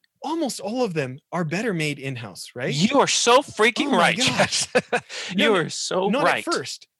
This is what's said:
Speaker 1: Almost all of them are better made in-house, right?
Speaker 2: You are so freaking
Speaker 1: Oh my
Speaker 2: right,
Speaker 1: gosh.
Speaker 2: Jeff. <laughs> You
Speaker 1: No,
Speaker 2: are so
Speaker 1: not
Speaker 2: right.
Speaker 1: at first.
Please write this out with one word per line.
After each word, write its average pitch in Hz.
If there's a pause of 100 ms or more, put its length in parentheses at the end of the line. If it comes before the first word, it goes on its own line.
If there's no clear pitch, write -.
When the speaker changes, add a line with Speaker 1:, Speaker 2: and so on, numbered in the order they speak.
(240)
Speaker 1:
Almost 302
all 233
of 190
them 135 (120)
are 175
better 185
made 151
in-house, 120
right? 131
Speaker 2:
You 220
are 190
so 240
freaking -
Speaker 1:
Oh 277
my 202
Speaker 2:
right, 160
Speaker 1:
gosh. -
Speaker 2:
Jeff. -
<laughs> -
You 202
Speaker 1:
No, 220
Speaker 2:
are 160
so -
Speaker 1:
not 277
Speaker 2:
right. 269
Speaker 1:
at 339
first. - (120)